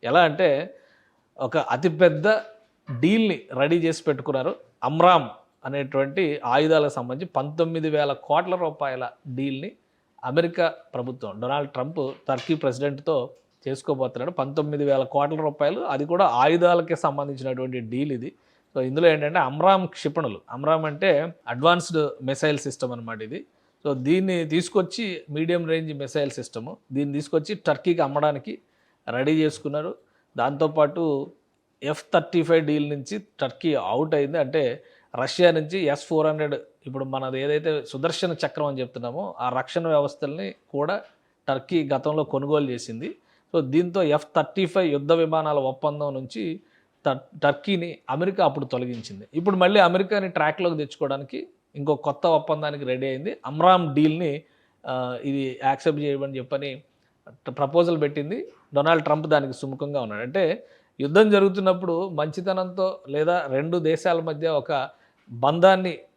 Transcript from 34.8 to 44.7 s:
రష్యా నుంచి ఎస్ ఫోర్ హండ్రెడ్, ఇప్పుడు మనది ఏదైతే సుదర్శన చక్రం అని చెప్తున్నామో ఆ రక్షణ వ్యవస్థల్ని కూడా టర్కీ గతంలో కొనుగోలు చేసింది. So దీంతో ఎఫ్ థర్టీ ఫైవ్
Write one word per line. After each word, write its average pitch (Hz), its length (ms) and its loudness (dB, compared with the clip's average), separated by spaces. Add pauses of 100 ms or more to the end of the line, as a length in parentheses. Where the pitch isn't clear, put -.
రష్యా 170 280 4
నుంచి 160 280 -2 (140)
ఎస్ - 160 -4
ఫోర్ 156 180 2
హండ్రెడ్, 151 280 -2 (320)
ఇప్పుడు 135 180 -6
మనది 131 360 -6
ఏదైతే 151 480 0
సుదర్శన 165 440 -2
చక్రం 151 340 -4
అని 139 140 -4
చెప్తున్నామో 127 600 -8
ఆ 127 80 -2 (100)
రక్షణ 165 300 -4
వ్యవస్థల్ని 151 640 -2 (180)
కూడా 160 280 -2 (480)
టర్కీ 143 480 -2
గతంలో 151 280 0
కొనుగోలు 143 460 0
చేసింది. 123 460 -10 (380)
So 165 60 4
దీంతో 170 420 0
ఎఫ్ 147 240 2 (100)
థర్టీ 170 300 0
ఫైవ్ 180 260 2